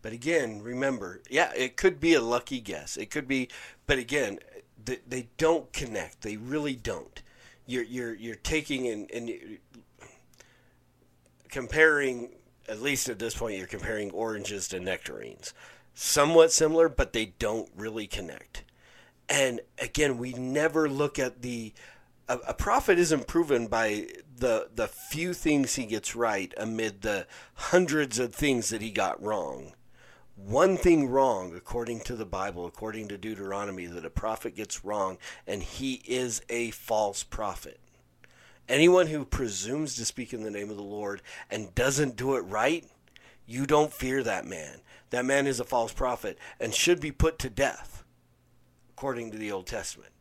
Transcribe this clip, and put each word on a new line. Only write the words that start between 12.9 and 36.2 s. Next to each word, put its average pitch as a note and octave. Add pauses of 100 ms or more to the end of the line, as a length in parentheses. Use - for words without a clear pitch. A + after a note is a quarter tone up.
at G#2+
this A2
point, A2
you're F#2
comparing G#2
oranges G#2
to F#2
nectarines. C#2+ (400)
Somewhat D#3+
similar, D#3+
but C#3
they A2
don't A2
really G#2+
connect. - (640)
And C3+ (160)
again, C3+
we B2
never D3
look C#3
at B2+
the, A#2 (520)
a, B2 (100)
a B2+
prophet G#3+
isn't D#3
proven C#3+
by G#2+ (280)
the, A#2+
the G#2+
few E3+
things D3
he C3
gets G#2+
right G#2+
amid A2
the G2+ (280)
hundreds D3+
of B2
things C3
that A2
he A2
got F#2+
wrong. D#2 (600)
One C#3+
thing D#3
wrong, A2
according A#2
to B2
the G#2+
Bible, F#2+
according G#2+
to G2+
Deuteronomy, G2
that E2+
a E2
prophet -
gets -
wrong, F#2+ (280)
and F#2+
he C3
is B2